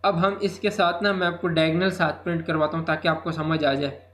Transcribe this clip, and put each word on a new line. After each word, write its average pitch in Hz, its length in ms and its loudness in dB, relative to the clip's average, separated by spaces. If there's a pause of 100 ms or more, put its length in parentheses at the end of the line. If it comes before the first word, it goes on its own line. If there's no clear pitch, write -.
अब 196 100 4
हम 196 280 0
इसके 202 260 -2
साथ 175 340 0
ना, 202 100 2
मैं 185 140 0
आपको 175 200 -2
diagonal 165 440 2
साथ 165 320 -2
print 170 220 -2
करवाता 156 320 0
हूँ 165 80 -4
ताकि 160 220 0
आपको 165 240 -2
समझ 151 340 -2
आ 139 80 4
जाए। 139 280 -4 (120)